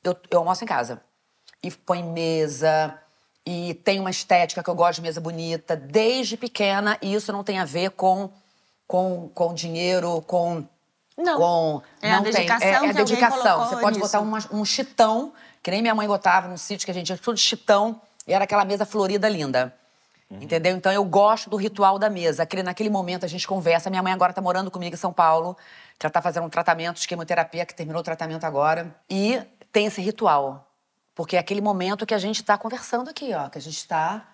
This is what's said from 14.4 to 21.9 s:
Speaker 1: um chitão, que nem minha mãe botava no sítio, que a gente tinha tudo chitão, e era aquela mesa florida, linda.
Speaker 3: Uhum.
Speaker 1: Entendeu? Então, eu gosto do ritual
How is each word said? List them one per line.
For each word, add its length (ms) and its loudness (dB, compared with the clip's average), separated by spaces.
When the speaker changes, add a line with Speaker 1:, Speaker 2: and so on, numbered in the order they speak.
Speaker 1:
um 140 -2
chitão, 680 2
que 80 -6
nem 140 0
minha 120 2
mãe 120 0
botava 400 2
no 100 -10
sítio, 280 -8
que 60 -6
a 40 -4
gente 120 -6
tinha 100 -4
tudo 200 -4
chitão, 640 2
e 60 0
era 120 4
aquela 200 2
mesa 200 -2
florida, 440 0
linda. 460 -2
Speaker 3:
Uhum. 120 -16
Speaker 1:
Entendeu? 360 0
Então, 140 2
eu 120 2
gosto 460 4
do 80 -2
ritual 420 2